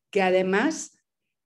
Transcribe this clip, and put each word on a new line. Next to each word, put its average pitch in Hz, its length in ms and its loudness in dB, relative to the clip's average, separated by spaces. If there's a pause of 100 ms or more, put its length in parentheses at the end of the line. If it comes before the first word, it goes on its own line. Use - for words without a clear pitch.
(120)
que 196 100 0
además, 190 760 0 (480)